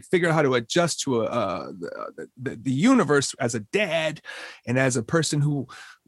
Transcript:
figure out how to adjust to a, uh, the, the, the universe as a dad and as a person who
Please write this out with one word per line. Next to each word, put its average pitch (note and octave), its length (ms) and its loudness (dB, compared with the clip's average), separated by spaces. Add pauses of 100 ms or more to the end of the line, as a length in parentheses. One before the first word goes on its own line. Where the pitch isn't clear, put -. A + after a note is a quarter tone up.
figure F3 220 2
out D#3 60 2
how D#3+ 80 4
to C3 120 2
adjust D#3 460 0
to A#2 220 0
a, - 20 -2
uh, F#2 400 -2 (120)
the, - 500 -10 (140)
the, B2 140 -8
the A#2+ 160 -4
universe D3 680 4
as A#2 140 -2
a A#2+ 60 -4
dad D#3+ 600 -2 (440)
and B2 140 0
as C3 160 4
a A#2 80 0
person D#3 380 0
who C#3+ 260 0 (400)